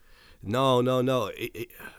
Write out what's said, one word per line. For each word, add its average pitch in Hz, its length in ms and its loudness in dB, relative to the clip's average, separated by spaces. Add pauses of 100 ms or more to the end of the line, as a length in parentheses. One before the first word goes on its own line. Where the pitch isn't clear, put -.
(420)
No, 123 400 2
no, 127 180 2
no. 123 340 0
He, 117 340 -10 (300)